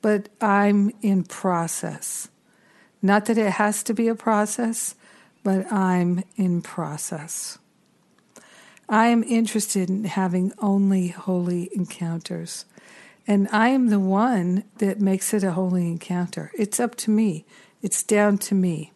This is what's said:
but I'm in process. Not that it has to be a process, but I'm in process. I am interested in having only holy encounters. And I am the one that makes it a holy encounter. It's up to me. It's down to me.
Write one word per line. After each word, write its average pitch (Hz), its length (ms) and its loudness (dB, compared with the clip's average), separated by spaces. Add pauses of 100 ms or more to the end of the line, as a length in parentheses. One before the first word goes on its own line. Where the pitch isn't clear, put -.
but 214 260 0 (120)
I'm 202 500 4 (100)
in 196 240 2
process. - 1040 -4 (720)
Not 202 260 4
that 226 120 2
it 208 140 2
has 214 320 0
to 226 100 -2
be 226 140 2
a 226 60 0
process, 220 800 -2 (480)
but 190 300 0
I'm 180 520 2 (120)
in 180 240 2
process. 156 960 -10 (1300)
I 220 180 4
am 233 160 4
interested 214 680 0
in 196 160 -2
having 185 540 -2
only 196 500 2
holy 175 680 -4
encounters. 170 920 -8 (600)
And 202 220 2
I 220 180 4
am 254 200 4
the 208 100 4
one 190 680 2 (140)
that 202 220 -2
makes 190 340 0
it 208 80 0
a 190 100 0
holy 180 360 0
encounter. 170 680 -4
It's 208 220 -2
up 240 180 -2
to - 140 -4
me. 208 340 2 (380)
It's - 200 -4
down 208 360 4
to - 160 -2
me. 175 420 0